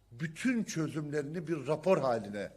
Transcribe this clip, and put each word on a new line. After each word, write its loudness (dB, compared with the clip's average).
bütün -2
çözümlerini -2
bir -2
rapor 4
haline 0